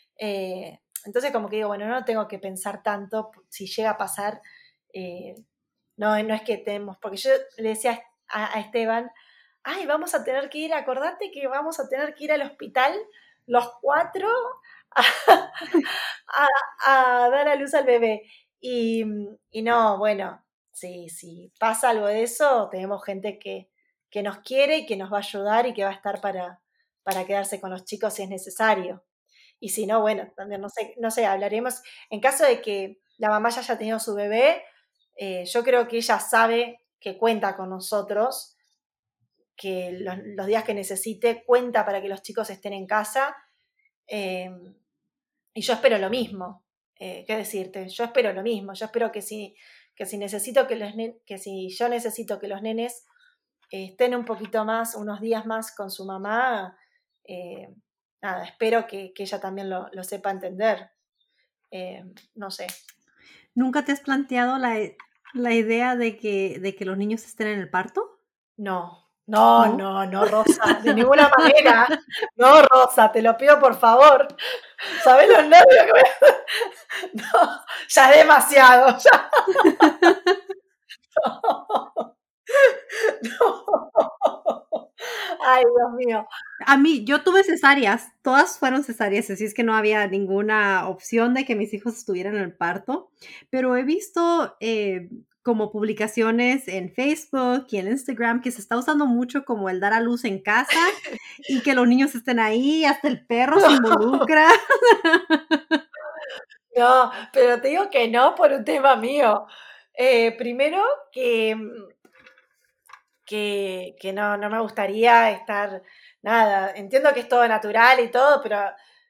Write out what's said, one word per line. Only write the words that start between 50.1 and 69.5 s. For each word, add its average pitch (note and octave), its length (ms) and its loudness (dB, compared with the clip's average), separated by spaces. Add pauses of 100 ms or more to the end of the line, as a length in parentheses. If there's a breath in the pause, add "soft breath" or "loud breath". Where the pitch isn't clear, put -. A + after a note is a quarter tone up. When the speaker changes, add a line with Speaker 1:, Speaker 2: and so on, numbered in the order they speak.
Speaker 1:
necesito G#3 500 -4
que A3 80 -8
los G#3 200 -12
nen-, A3+ 300 -12
que G3 120 -16
si F#3+ 320 -14
yo G#3 200 -6
necesito A3+ 500 -10
que G3+ 80 -14
los G3 140 -12
nenes, A3+ 440 -10 (680)
eh, F#3+ 140 -14
estén B3 300 -4
un A#3+ 100 -10
poquito G#3+ 400 -8
más, A3+ 300 -8
unos G#3 260 -14
días A3 240 -6
más A3 300 -12
con G3 160 -14
su F#3+ 140 -16
mamá, G3+ 720 -6 (480)
eh, G3 440 -18 (520)
nada, F#3 240 -10
espero A3+ 420 -4
que, F#3+ 260 -18
que G3+ 100 -14
ella G3 160 -12
también G3 300 -12
lo, F3+ 220 -10
lo F#3+ 120 -16
sepa G3 280 -10
entender. F#3+ 580 -6 (840)
Eh, F#3 320 -16 (320)
no G3+ 160 -16
sé. F3+ 160 -16 (880 soft breath)
Speaker 2:
¿Nunca B3+ 320 -2
te C#4+ 60 -4
has C#4+ 100 -6
planteado C4 560 -4
la, A#3+ 200 -4 (560)
la A#3+ 200 -4
idea A#3 420 -2
de A3+ 220 -4
que, G3 420 -6
de F#3+ 160 -8
que G3 100 -12
los F#3 120 -8
niños G#3+ 280 -6
estén - 220 -8
en G#3 120 -6
el F3+ 100 -12
parto? A3+ 500 -6 (380)
Speaker 1:
No. F#3 440 -10 (260)
No, A3+ 420 4